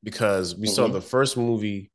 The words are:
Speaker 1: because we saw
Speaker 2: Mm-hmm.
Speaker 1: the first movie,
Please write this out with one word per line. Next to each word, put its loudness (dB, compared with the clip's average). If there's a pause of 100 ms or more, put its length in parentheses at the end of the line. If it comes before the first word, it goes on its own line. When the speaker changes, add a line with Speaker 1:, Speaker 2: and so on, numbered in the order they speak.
Speaker 1:
because 0
we -6
saw 2
Speaker 2:
Mm-hmm. 2
Speaker 1:
the -4
first 0
movie, -2